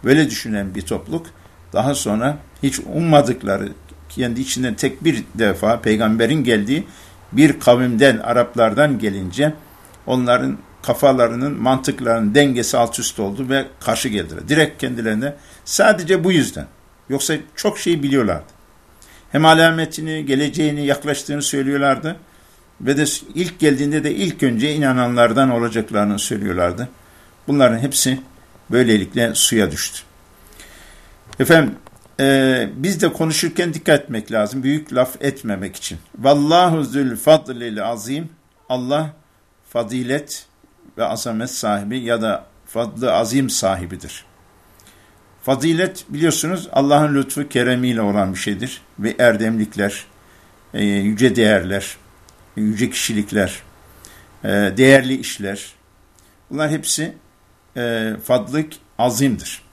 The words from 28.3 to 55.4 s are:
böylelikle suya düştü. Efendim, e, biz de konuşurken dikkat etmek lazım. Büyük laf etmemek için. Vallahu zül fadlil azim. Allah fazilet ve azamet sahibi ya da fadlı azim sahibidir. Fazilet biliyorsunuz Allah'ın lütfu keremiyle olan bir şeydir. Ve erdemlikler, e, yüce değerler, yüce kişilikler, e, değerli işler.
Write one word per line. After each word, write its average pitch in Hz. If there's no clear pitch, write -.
böylelikle 113
suya 104
düştü. -
Efendim, 147
e, 135
biz 160
de 160
konuşurken 165
dikkat 151
etmek 113
lazım. 113
Büyük 147
laf 127
etmemek 101
için. -
Vallahu 156
zül 127
fadlil 120
azim. 120
Allah 143
fazilet 123
ve 113
azamet 113
sahibi 104
ya 117
da 110
fadlı 113
azim 117
sahibidir. 92
Fazilet 165
biliyorsunuz 165
Allah'ın 143
lütfu 139
keremiyle 123
olan 101
bir 90
şeydir. 104
Ve 107
erdemlikler, 110
e, 104
yüce 104
değerler, 98
yüce 107
kişilikler, 104
e, -
değerli 127
işler. 101